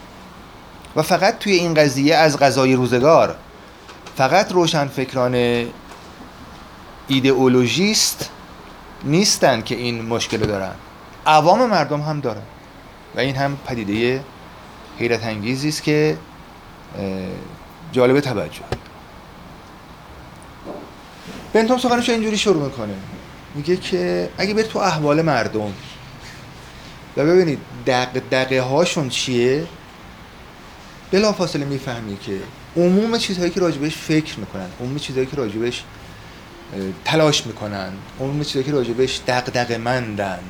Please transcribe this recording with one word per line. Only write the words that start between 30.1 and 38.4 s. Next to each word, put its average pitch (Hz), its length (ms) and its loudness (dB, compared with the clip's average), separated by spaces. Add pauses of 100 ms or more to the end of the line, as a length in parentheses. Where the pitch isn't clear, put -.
بلافاصله 185 540 0
میفهمی 120 540 -6
که 98 200 -8 (380)
عموم 196 420 4
چیزهایی 180 320 -2
که 180 100 -4
راجبش 156 360 0
فکر 156 420 -2
می‌کنن، 95 280 -10 (140)
عموم 127 180 -6
چیزهایی 131 280 -4
که 131 100 -8
راجبش، 117 480 -4 (880)
اه، 98 60 -6 (240)
تلاش 156 420 2
می‌کنن، 101 460 -8 (280)
عموم 143 220 -4